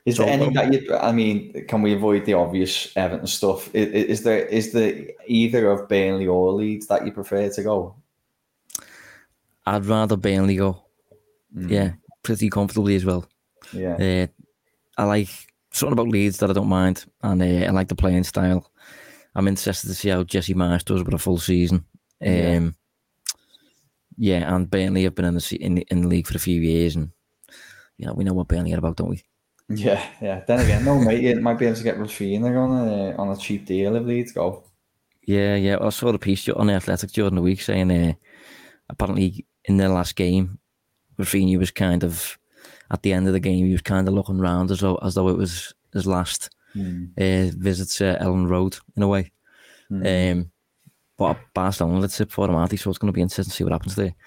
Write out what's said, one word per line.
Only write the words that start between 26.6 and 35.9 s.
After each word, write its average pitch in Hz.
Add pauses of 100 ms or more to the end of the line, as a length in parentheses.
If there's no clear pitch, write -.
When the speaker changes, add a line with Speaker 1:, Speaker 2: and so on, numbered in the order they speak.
Speaker 2:
years, 82
and, 78 (880)
you -
know, -
we 95
know 95
what 92
Burnley 85
are 85
about, 82
don't 87
we? 92 (460)
Speaker 1:
Yeah, 104 (200)
yeah. 95
Then 120
again, 120
no, 143
mate, 120
you 120
might 117
be 120
able 113
to 113
get 113
Raphinha 107
on 127
a, 98
on 98
a 98
cheap 101
deal 98
if 117
Leeds 120
go. 92 (600)
Speaker 2:
Yeah, 101
yeah. 98
I 104